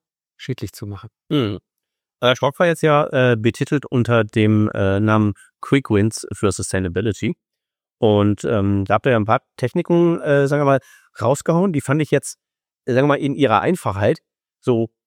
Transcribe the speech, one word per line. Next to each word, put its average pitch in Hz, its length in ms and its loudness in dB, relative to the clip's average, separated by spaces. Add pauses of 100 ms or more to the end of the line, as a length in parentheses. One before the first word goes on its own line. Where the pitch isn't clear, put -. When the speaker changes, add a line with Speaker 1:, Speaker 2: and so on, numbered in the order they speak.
(360)
Speaker 1:
schädlich - 360 -10
zu - 140 -14
machen. 101 240 -14 (180)
Speaker 2:
Mhm. 110 300 0 (640)
Äh, 123 140 2
Schrock 135 240 -2
war 180 80 2
jetzt 165 160 0
ja, 147 500 2
äh, 117 40 2
betitelt 117 480 -2
unter 117 400 0
dem, 107 500 2
äh, 98 260 0
Namen 107 340 2 (260)
Quick 139 300 -2
Wins 107 420 0
für 104 180 -2
Sustainability. 98 840 -4 (600)
Und, 104 460 2
ähm, 98 420 0
da 98 80 2
habt 113 120 0
ihr 131 60 2
ja 117 60 2
ein 104 80 -2
paar 110 160 0 (140)
Techniken, 170 640 0
äh, 143 280 0
sagen 147 140 -2
wir 139 40 0
mal, 135 140 2 (400)
rausgehauen. 165 520 0
Die 143 80 -2
fand 147 200 -2
ich 147 100 -4
jetzt, - 280 -4 (480)
äh, 123 80 -2
sagen 131 100 2
wir 147 40 2
mal, 139 120 0
in 139 140 -4
ihrer 110 260 2
Einfachheit 113 600 -2 (400)
so, 113 300 -2 (160)